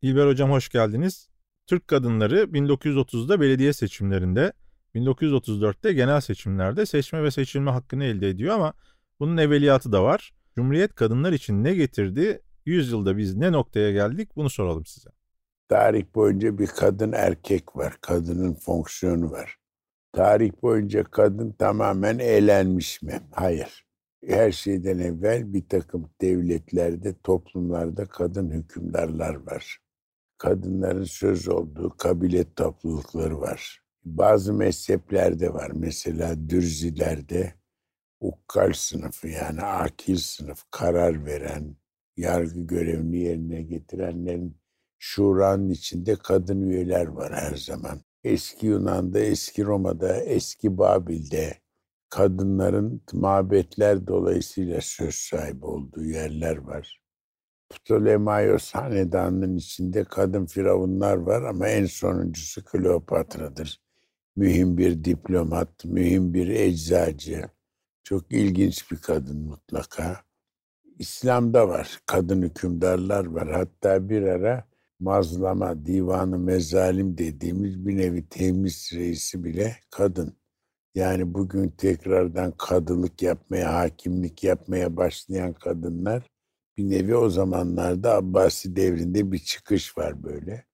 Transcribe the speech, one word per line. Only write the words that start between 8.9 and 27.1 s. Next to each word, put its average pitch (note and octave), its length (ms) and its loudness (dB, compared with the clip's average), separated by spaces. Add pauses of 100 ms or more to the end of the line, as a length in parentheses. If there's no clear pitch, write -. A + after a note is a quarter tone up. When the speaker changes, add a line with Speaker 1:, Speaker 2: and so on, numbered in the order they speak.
Speaker 1:
bunun E3 180 0
evveliyatı C#3+ 540 6
da F#2+ 120 6
var. D3+ 300 0 (220)
Cumhuriyet C#3+ 400 2
kadınlar B2 380 2
için G#2+ 300 0
ne D#3+ 100 2
getirdi? C#3+ 680 0 (240)
Yüzyılda A#2 520 0
biz G2 180 -2
ne D#3+ 160 2
noktaya G#2+ 400 2
geldik? A2 440 -2
Bunu D3 140 -2
soralım E2+ 360 -4
size. - 240 -20 (600)
Speaker 2:
Tarih G#2+ 360 4 (100)
boyunca G#2 420 4
bir G2 100 0
kadın G2 440 0
erkek F#2+ 640 0
var. D2+ 260 -6
Kadının F2 520 -2
fonksiyonu E2+ 760 -2
var. - 260 -12 (560)
Tarih G#2 380 4 (100)
boyunca G#2+ 420 2
kadın G#2+ 480 2
tamamen G#2 680 0
eğlenmiş G2+ 800 4
mi? D2+ 200 -8 (100)
Hayır. E2+ 540 -4 (420)
Her G2+ 240 4
şeyden F#2 480 -2
evvel G2 540 -2
bir G2 160 -4
takım F2 400 -4 (120)
devletlerde, F2 1000 0